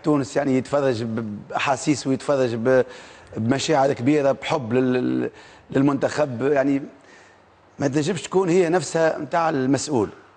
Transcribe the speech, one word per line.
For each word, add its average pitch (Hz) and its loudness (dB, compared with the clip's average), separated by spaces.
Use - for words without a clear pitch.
تونس، 151 0
يعني 139 2
يتفرج 131 0
ب-، 110 -6
بأحاسيس 143 -2
ويتفرج 131 0
ب-، 127 4
بمشاعر 135 2
كبيرة، 139 2
بحب 123 -4
لل-، 127 2
لل-، 127 -2
للمنتخب. 139 0
يعني 139 0
ما 139 0
تنجمش 151 -2
تكون 185 0
هي 170 4
نفسها 165 0
متاع 160 -2
المسؤول. 131 0